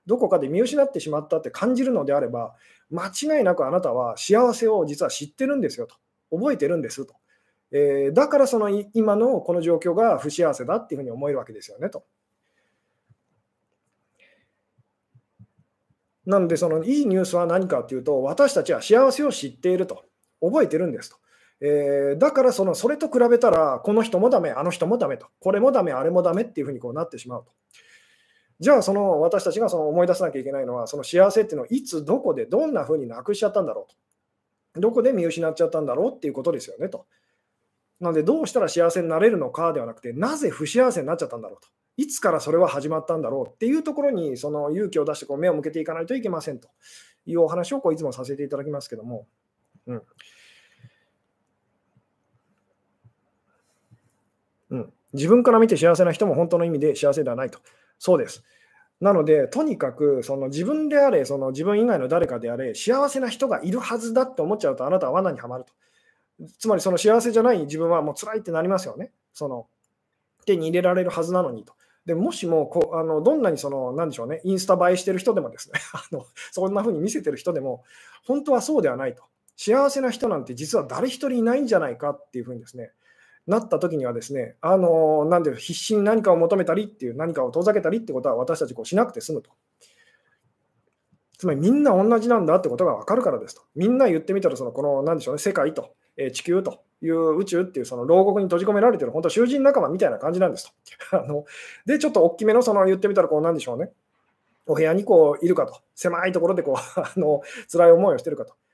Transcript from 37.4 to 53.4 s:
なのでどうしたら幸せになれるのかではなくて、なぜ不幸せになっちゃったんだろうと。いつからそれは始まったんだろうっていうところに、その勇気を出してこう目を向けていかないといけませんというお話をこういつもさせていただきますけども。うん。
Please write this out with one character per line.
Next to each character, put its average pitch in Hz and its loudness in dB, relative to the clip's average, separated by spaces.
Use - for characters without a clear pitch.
な 175 -4
の 165 0
で 156 2
ど 277 2
う 233 -4
し - -12
た 247 -2
ら 160 0
幸 170 2
せ 175 -2
に 170 -4
な 160 -2
れ 214 4
る 214 2
の 131 -4
か 165 -2
で 143 -6
は 117 -6
な 113 -10
く - -20
て、 120 -12
な 214 -4
ぜ 285 -2
不 147 -6
幸 247 2
せ 180 -4
に 135 -6
な 160 -2
っ 170 -2
ち 165 -6
ゃ - -2
っ - -6
た 120 -12
ん 113 -14
だ 101 -16
ろ 98 -18
う - -20
と。 - -20
い 294 -4
つ - -10
か 190 2
ら 160 0
そ 147 -6
れ 165 4
は 175 6
始 139 -6
ま 160 -4
っ 156 -8
た 160 -2
ん 160 -4
だ 127 -6
ろ 131 -4
う - -20
っ - -20
て 220 -4
い 277 2
う 311 -4
と 311 -6
こ 294 -2
ろ 285 2
に、 160 -4
そ 147 -8
の 147 -4
勇 190 -4
気 160 -2
を 143 0
出 151 -2
し - -12
て 139 -16
こ 139 -8
う - -4
目 175 0
を 165 2
向 151 -4
け 151 -6
て 160 -6
い 151 -6
か 160 -6
な 165 -8
い 170 -8
と 240 -4
い 262 -6
け 214 -6
ま 165 -6
せ 151 -8
ん 120 -14
と - -20
い 165 -6
う 170 2
お 165 6
話 175 -4
を 269 -4
こ 185 0
う 156 2
い 156 -2
つ 160 -8
も 131 -4
さ 123 -12
せ 139 -8
て 143 -8
い 139 -8
た 143 -6
だ 143 -10
き 151 -10
ま 139 -8
す - -18
け 120 -14
ど 110 -16
も。 113 -14
う 123 -10
ん。 107 -12